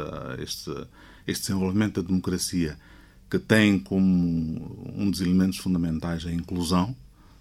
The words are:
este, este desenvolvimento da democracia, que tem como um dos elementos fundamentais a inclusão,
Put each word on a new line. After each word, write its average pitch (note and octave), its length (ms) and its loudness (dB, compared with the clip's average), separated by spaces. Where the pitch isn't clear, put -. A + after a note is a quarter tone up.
este, D#2 320 -10
este - 160 -4
desenvolvimento F#2+ 580 0
da F2 80 -4
democracia, F2+ 720 -2
que F#2+ 100 0
tem G#2 400 6
como F2 1160 0
um G2+ 160 -2
dos F#2 100 -2
elementos F#2 380 2
fundamentais E2+ 680 -2
a E2+ 60 -6
inclusão, F2+ 640 0